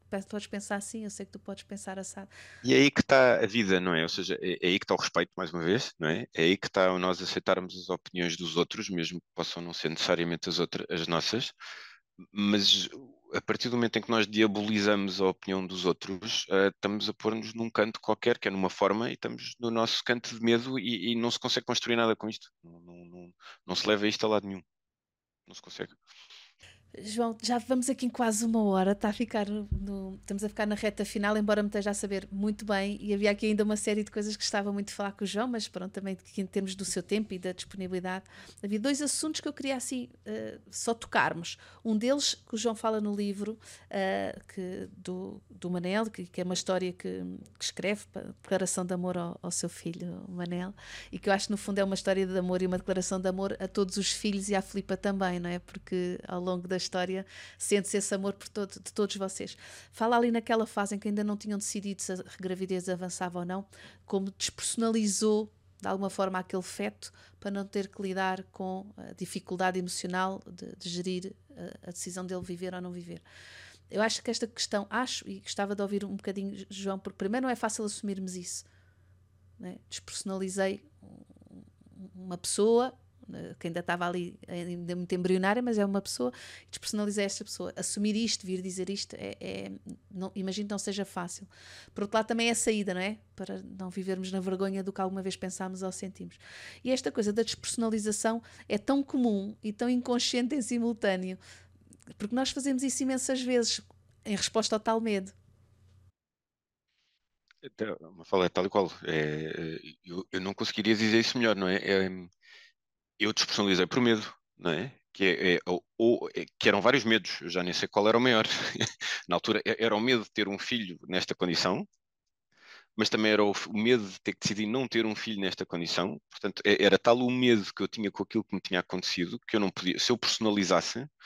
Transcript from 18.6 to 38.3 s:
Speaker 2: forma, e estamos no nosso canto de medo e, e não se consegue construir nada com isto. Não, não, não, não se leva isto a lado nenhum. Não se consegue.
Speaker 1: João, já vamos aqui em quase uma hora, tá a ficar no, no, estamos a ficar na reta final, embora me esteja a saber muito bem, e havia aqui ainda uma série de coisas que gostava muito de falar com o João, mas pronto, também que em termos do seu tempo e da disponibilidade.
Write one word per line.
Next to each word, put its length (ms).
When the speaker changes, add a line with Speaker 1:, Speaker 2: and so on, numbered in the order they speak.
Speaker 2:
forma, 400
e 60
estamos 440
no 100
nosso 340
canto 300
de 80
medo 380
e, 320
e 40
não 140
se 80
consegue 280
construir 320
nada 180
com 140
isto. 200
Não, 160
não, 260
não, 280
não 80
se 100
leva 220
isto 180
a 40
lado 180
nenhum. 160
Não 80
se 80
consegue. 320
Speaker 1:
João, 440
já 160
vamos 300
aqui 180
em 20
quase 340
uma 200
hora, 320
tá 140
a 40
ficar 340
no, 240
no, 440
estamos 280
a 60
ficar 160
na 80
reta 320
final, 320
embora 240
me 60
esteja 240
a 20
saber 380
muito 340
bem, 340
e 140
havia 160
aqui 180
ainda 160
uma 120
série 280
de 60
coisas 260
que 60
gostava 300
muito 160
de 60
falar 180
com 120
o 40
João, 200
mas 200
pronto, 240
também 240
que 260
em 60
termos 260
do 120
seu 180
tempo 300
e 40
da 140
disponibilidade. 760